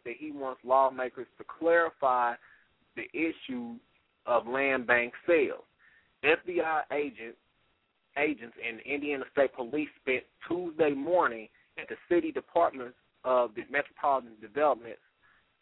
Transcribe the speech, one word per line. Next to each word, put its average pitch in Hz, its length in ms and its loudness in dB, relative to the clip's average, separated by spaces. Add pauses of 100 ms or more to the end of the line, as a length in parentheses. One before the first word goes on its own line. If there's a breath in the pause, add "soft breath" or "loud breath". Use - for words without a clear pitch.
that 120 120 -8
he 151 140 -12
wants 135 320 -8
lawmakers 127 640 2 (120)
to 110 60 -16
clarify 139 880 2 (600 soft breath)
the 113 200 -10
issue 127 640 -6 (500)
of 113 220 2
land 131 360 0
bank 120 300 2 (100)
sales. 156 400 2 (600 soft breath)
F 160 200 2
B 170 160 -4
I 160 220 -2 (100)
agent, 117 440 -6 (800)
agents 135 400 -2 (100)
and 113 140 -10
Indiana 143 500 -4
State 135 240 2
Police 135 340 -4 (140)
spent 127 220 -2 (240)
Tuesday 330 420 0
morning 139 580 0 (300 soft breath)
at 147 100 -12
the 113 60 -8 (140)
city 160 240 2
department 135 600 -2 (300)
of 123 320 2
the 113 160 -10
Metropolitan 135 720 -2
Development, 113 580 0 (640 soft breath)